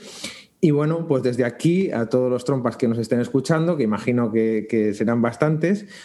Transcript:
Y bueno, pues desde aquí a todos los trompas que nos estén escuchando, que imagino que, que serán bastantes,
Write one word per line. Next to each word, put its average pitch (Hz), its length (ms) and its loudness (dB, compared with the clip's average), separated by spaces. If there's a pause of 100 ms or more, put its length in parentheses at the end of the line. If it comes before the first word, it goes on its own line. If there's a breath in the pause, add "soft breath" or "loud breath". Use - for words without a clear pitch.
(600 loud breath)
Y 165 100 4
bueno, 151 360 0
pues 139 160 2
desde 123 240 0
aquí 175 460 0
a 113 180 -2
todos 127 200 2
los 123 140 -2
trompas 123 320 0
que 120 120 0
nos 117 100 0
estén 120 220 0
escuchando, 160 580 0
que 127 60 0
imagino 117 460 0
que, 110 380 0
que 107 240 2
serán 113 300 0
bastantes, 160 640 0 (180 loud breath)